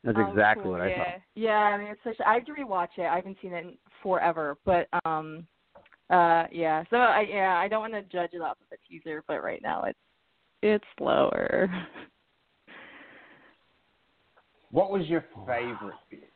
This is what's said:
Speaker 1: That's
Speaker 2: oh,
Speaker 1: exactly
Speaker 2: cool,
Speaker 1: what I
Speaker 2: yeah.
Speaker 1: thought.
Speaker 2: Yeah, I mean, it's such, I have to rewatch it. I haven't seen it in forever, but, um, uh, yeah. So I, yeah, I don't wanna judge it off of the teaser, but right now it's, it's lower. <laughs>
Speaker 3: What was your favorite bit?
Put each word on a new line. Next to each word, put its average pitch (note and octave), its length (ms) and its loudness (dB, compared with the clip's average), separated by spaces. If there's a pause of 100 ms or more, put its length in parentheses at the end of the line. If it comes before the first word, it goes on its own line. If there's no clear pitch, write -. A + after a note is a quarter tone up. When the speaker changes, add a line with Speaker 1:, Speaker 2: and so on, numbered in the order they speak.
Speaker 1:
That's A2+ 120 2
Speaker 2:
oh, G#2 120 4
Speaker 1:
exactly G#2 340 4
Speaker 2:
cool, F#2 80 -2
Speaker 1:
what F2 100 -4
I F#2 100 0
Speaker 2:
yeah. - 120 -2
Speaker 1:
thought. F#3 180 -6 (140)
Speaker 2:
Yeah, G#3+ 240 0
I G#3 180 2
mean, G3+ 100 -8
it's G#3 180 -14
such, A3+ 200 -8
I A3 100 6
have A#3+ 100 -2
to D4+ 80 -14
rewatch G3 440 -6
it. F#3+ 40 -6
I E3 160 0
haven't F#3+ 240 -8
seen F#3 100 -12
it E3+ 140 -10
in F3+ 120 -18 (240)
forever, E3 640 0
but, F3 240 2 (160)
um, D#3 420 -6 (640)
uh, E3+ 440 6
yeah. D#3 360 0
So A3+ 60 0
I, A3 320 6
yeah, F#3+ 300 2
I F#3+ 100 0
don't A3 140 -2
wanna G#3+ 220 -8
judge F3 280 -4
it F3 100 -10
off D3 200 -4
of - 80 -20
the - 80 -18 (100)
teaser, D#3 400 -10
but A2 160 -4
right - 180 -6
now - 220 -4
it's, - 160 -6 (640)
it's G#3 220 2 (160)
lower. - 680 2
<laughs> F3+ 380 -10 (2750)
Speaker 3:
What F#3+ 200 2
was F#3+ 160 -2
your D#3+ 160 0 (220)
favorite A#2+ 500 -6 (160)
bit? - 240 -20